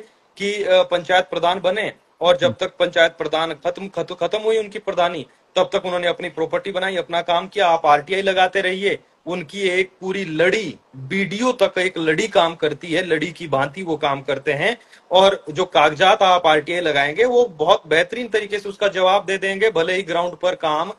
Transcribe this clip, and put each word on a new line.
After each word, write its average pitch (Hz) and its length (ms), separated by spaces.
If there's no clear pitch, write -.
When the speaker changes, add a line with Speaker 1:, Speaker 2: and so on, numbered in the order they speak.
Speaker 1:
कि, 202 280
अ, 185 180
पंचायत 180 420
प्रधान 175 360
बने 185 320
और 175 160
जब 175 100
Speaker 2:
हम्म। - 140
Speaker 1:
तक 185 160
पंचायत 170 360
प्रधान 160 400
खत्म, 180 360
खत-, 175 320
खत्म 170 180
हुई 220 200
उनकी 208 200
प्रधानी, 175 480
तब 180 160
तक 190 140
उन्होंने 175 220
अपनी 170 200
प्रॉपर्टी 170 440
बनाई, 185 240
अपना 170 260
काम 175 260
किया। 190 200
आप 165 180
आरटीआई 151 360
लगाते 190 380
रहिए, 185 380
उनकी 175 340
एक 185 400
पूरी 190 240
लड़ी 165 540
बीडीओ 196 560
तक 196 260
एक 180 200
लड़ी 165 300
काम 165 260
करती 156 380
है, 180 140
लड़ी 160 260
की 170 160
भांति 143 340
वो 165 140
काम 139 260
करते 135 300
हैं 190 260
और 190 400
जो 160 140
कागजात 170 580
आप 180 240
आरटीआई 156 340
लगाएंगे 151 440
वो 240 200
बहुत 175 420
बेहतरीन 175 420
तरीके 208 300
से 202 100
उसका 196 200
जवाब 185 360
दे 190 140
देंगे, 196 320
भले 165 220
ही 185 100
ग्राउंड 170 340
पर 180 180
काम 160 440